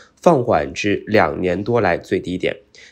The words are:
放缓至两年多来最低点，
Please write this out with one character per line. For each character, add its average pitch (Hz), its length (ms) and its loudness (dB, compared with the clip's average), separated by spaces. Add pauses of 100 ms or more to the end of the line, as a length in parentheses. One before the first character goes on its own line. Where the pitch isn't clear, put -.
(220)
放 143 220 4
缓 73 280 0
至 101 360 -2
两 90 320 2
年 90 240 -2
多 120 160 0
来 87 180 0
最 - 220 -2
低 87 180 -6
点， - 200 -4 (340)